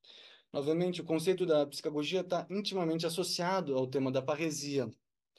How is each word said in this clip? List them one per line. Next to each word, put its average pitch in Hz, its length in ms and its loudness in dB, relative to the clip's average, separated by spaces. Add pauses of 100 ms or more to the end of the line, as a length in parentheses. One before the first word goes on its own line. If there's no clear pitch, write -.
(520)
Novamente, 165 500 0
o - 40 -8
conceito 175 400 2
da 151 220 4
psicagogia 156 560 -2
tá 180 260 -2
intimamente 180 560 -2
associado 175 720 0
ao 131 120 2
tema 135 240 0
da 131 100 0
parresia. 143 680 -2 (500)